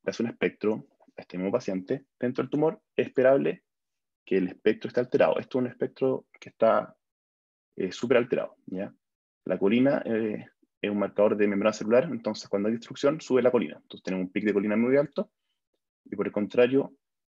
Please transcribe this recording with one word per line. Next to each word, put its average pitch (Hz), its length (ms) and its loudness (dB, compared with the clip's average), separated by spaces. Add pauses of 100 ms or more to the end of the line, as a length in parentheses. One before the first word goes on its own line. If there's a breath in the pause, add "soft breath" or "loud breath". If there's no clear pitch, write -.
hace 95 180 -4
un 117 60 -4
espectro 107 580 -4 (300)
a - 40 -14
este - 160 -14
mismo 92 140 -2
paciente 104 540 -4 (120)
dentro 131 260 -4
del 135 60 -8
tumor, 156 320 -2 (140)
es 123 120 0
esperable 139 580 2 (600)
que 95 120 0
el 92 100 0
espectro 107 400 -2
esté - 140 -2
alterado. - 360 2
Esto - 220 -4
es 127 40 0
un 123 60 -2
espectro - 580 -4 (120)
que - 80 -20
está, 113 480 0 (800)
eh, 92 160 -4
súper 123 240 0
alterado, - 400 0 (120)
¿ya? 92 280 -8 (480)
La 90 160 -4
colina, 120 460 2
eh, 113 420 -4 (340)
es 101 80 -4
un 104 100 -2
marcador 104 360 2
de 104 100 2
membrana 101 280 2
celular, 113 360 2
entonces 117 380 -8
cuando 101 220 -2
hay 117 60 -2
destrucción 143 440 -4
sube 127 220 2
la 120 100 4
colina. 76 240 -2
Entonces - 280 -20
tenemos 92 240 -4
un - 40 -16
pic 104 140 -4
de 101 80 2
colina 104 240 0
muy 123 180 2
alto, 151 340 -2 (760)
y 107 100 -14
por 98 120 -2
el 95 40 -4
contrario, 123 640 0 (340)